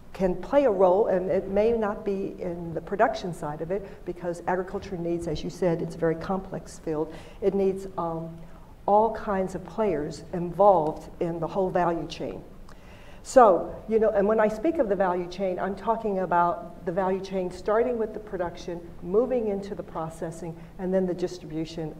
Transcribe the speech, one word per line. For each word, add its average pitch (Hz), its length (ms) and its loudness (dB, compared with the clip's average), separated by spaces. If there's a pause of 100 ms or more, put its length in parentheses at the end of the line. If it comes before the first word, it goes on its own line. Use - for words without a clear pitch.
(120)
can 180 220 2
play 285 300 4
a 247 60 6
role, 190 360 6
and 185 240 2
it 190 180 0
may 208 240 2
not 214 320 -2
be 196 340 -4
in 170 360 -6
the 165 60 -4
production 196 520 2
side 156 300 -6
of 160 80 -6
it, 196 340 -6
because 175 420 -6
agriculture 185 520 -2
needs, 170 280 -2
as 151 160 -4
you 180 60 -4
said, 170 320 2
it's 165 140 -6
a - 40 -12
very 165 160 2
complex - 640 -6
field. 156 340 -4 (280)
It 196 140 4
needs, 190 420 0
um, 165 400 -4 (480)
all 214 300 6
kinds 190 400 -2
of 165 100 -8
players 160 600 -2 (100)
involved 170 760 4 (120)
in 170 200 -2
the 156 60 -2
whole 185 240 0
value 170 360 2
chain. 123 380 -8 (840)
So, 208 480 8 (140)
you 220 100 4
know, 214 120 4
and 202 180 2
when 220 100 4
I 214 100 6
speak 320 280 0
of 233 140 2
the 196 40 2
value 180 320 0
chain, 185 320 -4
I'm 190 160 -2
talking 220 440 -2
about 175 640 0
the 180 80 -2
value 185 300 0
chain 185 280 -4
starting 233 460 0
with 214 160 -2
the - 80 -8
production, 170 640 -6 (160)
moving 220 460 2
into 196 260 -4
the 180 80 -8
processing, 160 720 -8 (240)
and 185 140 -2
then 190 140 4
the 180 80 0
distribution 160 840 -6